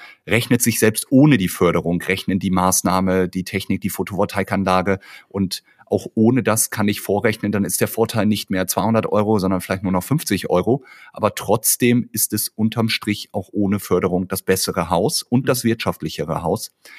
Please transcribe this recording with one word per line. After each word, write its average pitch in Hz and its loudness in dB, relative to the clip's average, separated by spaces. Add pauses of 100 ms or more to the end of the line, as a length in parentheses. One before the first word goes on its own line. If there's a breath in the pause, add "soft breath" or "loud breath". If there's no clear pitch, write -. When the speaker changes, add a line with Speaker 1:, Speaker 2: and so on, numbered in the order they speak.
(260 loud breath)
Speaker 1:
rechnet 120 2
sich - 0
selbst 110 2
ohne 139 6
die 92 0
Förderung, 85 0
rechnen 95 -2
die 90 -2
Maßnahme, 92 2
die 95 -4
Technik, 95 -4
die 101 -2
Photovoltaikanlage 95 0 (300 loud breath)
und 95 -4 (240 soft breath)
auch 104 -2
ohne 113 4
das 110 0
kann 104 -2
ich 101 -2
vorrechnen, 107 0
dann 101 0
ist 90 -4
der 101 2
Vorteil 110 -2
nicht 104 0
mehr 92 -2
zweihundert 110 0
Euro, 107 2
sondern 95 0
vielleicht 101 -4
nur 101 0
noch 107 0
fünfzig - -2
Euro. 90 0 (300 loud breath)
Aber 104 -2
trotzdem 120 0
ist - -2
es - -4
unterm 110 -2
Strich - -6
auch 98 -8
ohne 98 0
Förderung 92 0
das 95 -6
bessere 92 -2
Haus 92 0
und 127 0
das 123 0
Speaker 2:
Mhm. 113 2
Speaker 1:
wirtschaftlichere 80 -4
Haus, - -4 (220 loud breath)